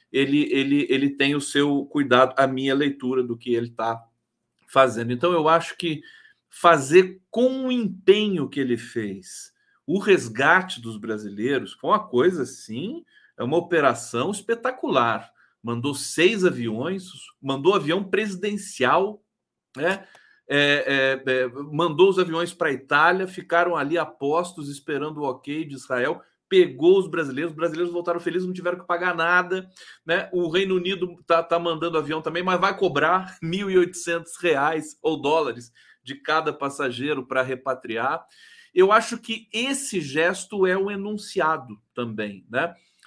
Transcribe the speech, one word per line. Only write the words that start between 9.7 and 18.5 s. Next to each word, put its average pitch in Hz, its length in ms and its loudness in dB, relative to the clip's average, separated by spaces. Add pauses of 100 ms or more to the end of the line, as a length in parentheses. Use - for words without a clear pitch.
o 170 100 0
resgate 165 840 2
dos 113 180 -12
brasileiros 107 760 -4
foi - 160 -6
uma - 180 0
coisa, 147 360 2
assim, 165 600 -10 (320)
é 117 80 -8
uma 143 140 0
operação 143 720 0
espetacular. 208 1040 -2 (320)
Mandou 120 300 -4
seis 190 480 0
aviões, 135 640 -2 (360)
mandou 139 320 2
avião 175 300 0
presidencial, 196 1200 -2 (520)